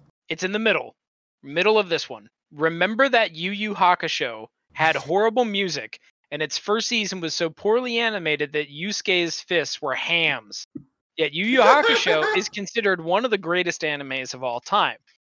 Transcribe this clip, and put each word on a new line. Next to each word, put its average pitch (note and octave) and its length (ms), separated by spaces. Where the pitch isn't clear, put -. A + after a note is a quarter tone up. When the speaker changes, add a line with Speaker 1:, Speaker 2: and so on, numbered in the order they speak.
Speaker 1:
It's D#3+ 140
in F#3 100
the G#3+ 60
middle. F3 360
Middle F3+ 360
of G3 100
this E3 200
one. G#2+ 200
"Remember E3+ 560
that A3+ 260
Yu E3+ 180
Yu G#3 220
Hakusho D3+ 720
had D#3 240
Speaker 2:
<laughs> C3+ 140
Speaker 1:
horrible A3 340
music, F#3 560
and D3 120
its D3+ 160
first G#3+ 300
season G3 320
was D#3+ 140
so E3+ 160
poorly A#3 480
animated D#3+ 540
that D3 180
Yusuke's F3 680
fists D#3+ 400
were C#3 140
hams. C#3 680
Yet D3+ 180
Yu F3 120
Yu B3+ 140
Hakusho B3 680
Speaker 2:
<laughs> - 60
Speaker 1:
is G3+ 120
considered G3+ 540
one F3+ 220
of B3+ 60
the G#3 80
greatest F3 440
animes C#3 520
of B2+ 80
all B2 180
time. E3+ 380